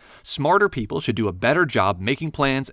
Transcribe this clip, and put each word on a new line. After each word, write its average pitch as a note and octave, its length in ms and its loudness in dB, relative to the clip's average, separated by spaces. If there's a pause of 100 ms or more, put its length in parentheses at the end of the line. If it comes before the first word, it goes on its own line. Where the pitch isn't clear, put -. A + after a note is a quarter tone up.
(220)
Smarter F#3 460 2
people C#3+ 320 -6
should - 160 -2
do A2+ 100 0
a F#2+ 60 -2
better C3+ 340 2
job G2+ 320 0
making C3+ 320 -4
plans C3+ 420 -2